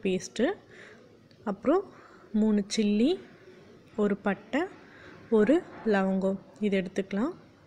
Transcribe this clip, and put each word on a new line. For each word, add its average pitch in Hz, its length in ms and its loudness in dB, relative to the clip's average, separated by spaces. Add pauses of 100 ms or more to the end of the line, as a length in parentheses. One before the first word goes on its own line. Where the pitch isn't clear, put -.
பேஸ்ட்டு, 190 420 -2 (1040)
அப்புறம் 330 320 0 (580)
மூணு 208 200 2 (140)
சில்லி, 214 360 2 (920)
ஒரு 202 120 0 (120)
பட்டை, 254 340 -4 (720)
ஒரு 214 180 6 (400)
லவங்கம் 190 420 0 (300)
இது 196 140 0
எடுத்துக்கலாம். 196 520 -4 (340)